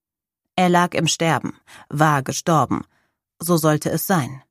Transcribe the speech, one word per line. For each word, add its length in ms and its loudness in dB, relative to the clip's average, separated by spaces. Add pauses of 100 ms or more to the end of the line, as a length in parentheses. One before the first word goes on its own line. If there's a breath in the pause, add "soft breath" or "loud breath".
(560)
Er 140 0
lag 240 2
im 140 0
Sterben, 520 -2 (300 loud breath)
war 340 2
gestorben. 600 0 (560)
So 180 0
sollte 340 0
es 160 -4
sein. 440 -2